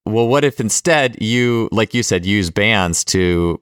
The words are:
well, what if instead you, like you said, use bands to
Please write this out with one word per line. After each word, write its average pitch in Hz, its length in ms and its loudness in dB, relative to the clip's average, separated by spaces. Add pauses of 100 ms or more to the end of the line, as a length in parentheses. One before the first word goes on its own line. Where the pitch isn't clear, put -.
well, 113 220 0
what 139 160 2
if 143 160 -2
instead 131 640 0
you, 117 500 0
like 110 220 0
you 120 100 0
said, 90 220 -2
use 98 240 0
bands 98 560 0
to 87 560 0